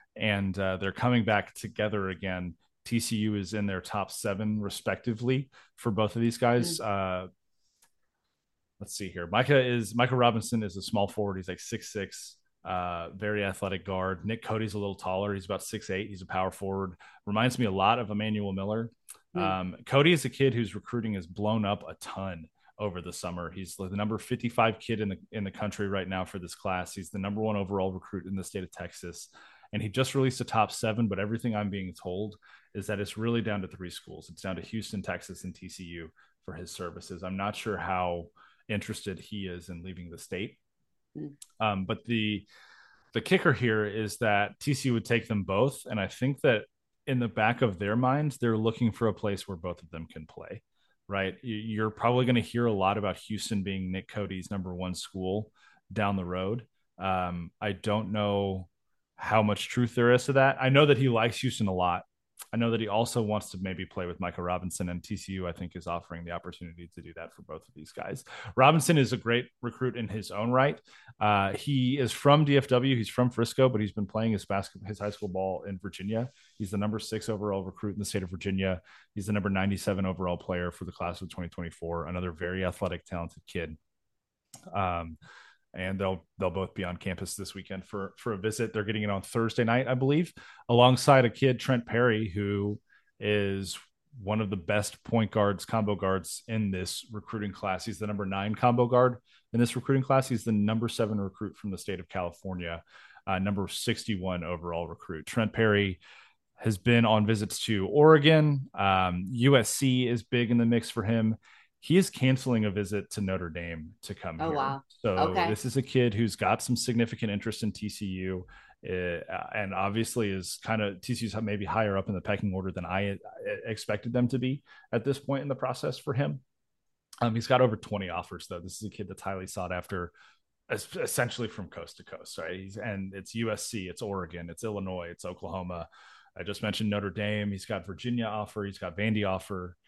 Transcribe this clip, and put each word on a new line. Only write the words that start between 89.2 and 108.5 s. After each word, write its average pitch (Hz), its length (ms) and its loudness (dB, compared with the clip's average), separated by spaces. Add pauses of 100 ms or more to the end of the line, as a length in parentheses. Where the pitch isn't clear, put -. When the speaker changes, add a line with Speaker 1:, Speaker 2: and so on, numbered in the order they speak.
Speaker 1:
Thursday 113 420 0
night, 120 240 2
I 131 60 2
believe, 143 380 2 (360)
alongside 123 560 10
a 113 60 4
kid, 127 300 2
Trent 120 260 2
Perry, 113 420 4
who 101 520 0 (400)
is 98 580 0 (440)
one 107 180 0
of 101 100 -2
the 104 60 -2
best 101 480 0
point 113 260 2
guards, 101 340 4
combo 107 300 0
guards 95 540 -2
in 110 220 0
this 92 420 -4
recruiting 104 400 -6
class. 92 320 -4
He's 107 140 -6
the 110 80 -4
number 101 200 -4
nine 98 280 -2
combo 120 320 4
guard 123 320 6 (340)
in 117 80 2
this 117 160 2
recruiting 135 260 2
class. 135 260 4
He's 117 160 -2
the 117 80 0
number 110 360 4
seven 107 320 0
recruit 98 360 -6
from 104 140 -8
the 92 80 -6
state 92 220 -6
of - 80 -14
California, 87 720 -6 (440)
uh, 95 120 2
number 98 300 0
sixty-one 92 760 -2
overall 85 460 -4
recruit. 80 380 -10
Trent 113 260 0
Perry 101 480 4 (560)
has 104 220 0
been 120 260 6
on 107 220 6
visits 107 400 0
to 98 200 2
Oregon. 151 880 8